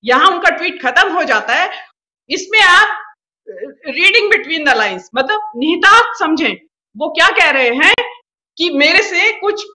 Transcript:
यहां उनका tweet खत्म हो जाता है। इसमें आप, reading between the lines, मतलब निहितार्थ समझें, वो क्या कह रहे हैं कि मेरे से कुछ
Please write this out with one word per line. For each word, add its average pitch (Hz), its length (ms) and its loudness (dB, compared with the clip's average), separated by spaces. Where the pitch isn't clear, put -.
यहां 262 240 2
उनका 349 220 2
tweet - 360 -6
खत्म 330 280 2
हो 339 100 -2
जाता 220 300 -2
है। 349 160 -2
इसमें 392 320 -2
आप, 392 520 2
reading 392 460 0
between 302 340 -4
the 262 80 2
lines, 196 260 -4
मतलब 427 400 -4
निहितार्थ 370 640 2
समझें, 311 480 -4
वो 302 120 -6
क्या 320 180 2
कह 381 220 2
रहे 262 200 0
हैं 302 240 2
कि 339 120 -2
मेरे 302 320 2
से 415 320 -2
कुछ 415 420 -6